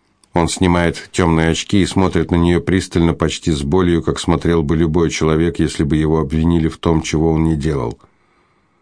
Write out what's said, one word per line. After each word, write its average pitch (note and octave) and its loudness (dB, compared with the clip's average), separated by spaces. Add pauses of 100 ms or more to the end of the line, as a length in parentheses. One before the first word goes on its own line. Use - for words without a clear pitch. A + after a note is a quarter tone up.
(340)
Он E2 2
снимает F2 0
тёмные E2 2
очки F#2+ 0
и E2+ 2
смотрит F2 0
на F2+ 0
неё E2+ 2
пристально, E2 0
почти D#2+ -2
с C#2+ -2
болью, E2+ 0
как - -4
смотрел E2 0
бы D#2 -2
любой D#2+ 0
человек, D#2+ -2
если D#2+ -2
бы D2+ 0
его D#2 0
обвинили D#2+ 0
в D#2 -6
том, D#2+ 0
чего D#2+ -2
он D#2+ 0
не D#2+ 0
делал. C#2 -4 (840)